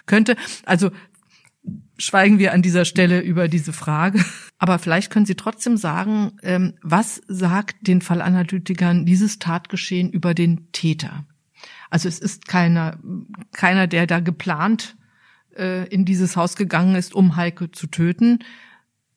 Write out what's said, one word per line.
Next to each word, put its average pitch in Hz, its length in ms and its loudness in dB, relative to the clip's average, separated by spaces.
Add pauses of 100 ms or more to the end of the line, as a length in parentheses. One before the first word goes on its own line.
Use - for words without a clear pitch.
könnte. 202 300 4 (280)
Also 180 260 0 (1080)
schweigen 196 420 4
wir 196 120 2
an 180 100 4
dieser 175 220 2
Stelle 180 360 2
über 175 260 -2
diese 156 260 -2
Frage. 170 520 0 (340)
Aber 180 220 2
vielleicht 180 320 -2
können 208 140 4
Sie 185 100 -2
trotzdem 220 400 -2
sagen, 202 560 -2 (100)
ähm, 185 400 -2
was 180 460 -2
sagt 190 580 -2
den 180 140 4
Fallanalytikern 175 1080 0
dieses 190 320 2
Tatgeschehen 175 720 -4
über 175 240 0
den 170 380 0
Täter? 156 540 -4 (680)
Also 170 140 0
es 170 100 -8
ist - 300 -8
keiner, 170 500 0 (540)
keiner, 185 340 2
der 170 220 0
da 170 100 0
geplant, 175 800 -2 (600)
äh, 185 300 -4
in 190 180 2
dieses 185 320 0
Haus 170 200 -2
gegangen 185 400 2
ist, 180 180 -4
um 185 220 4
Heike 175 340 -4
zu - 160 -14
töten. 180 540 2 (760)